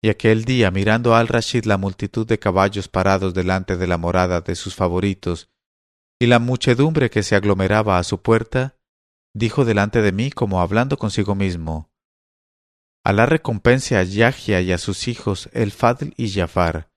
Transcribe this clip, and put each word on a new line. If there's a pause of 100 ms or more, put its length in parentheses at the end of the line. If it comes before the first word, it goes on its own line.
Y
aquel
día,
mirando
Al-Rashid
la
multitud
de
caballos
parados
delante
de
la
morada
de
sus
favoritos, (720)
y
la
muchedumbre
que
se
aglomeraba
a
su
puerta, (560)
dijo
delante
de
mí
como
hablando
consigo
mismo: (1120)
"Alá
recompense
a
Yahya
y
a
sus
hijos,
El
Fadl
y
Jafar.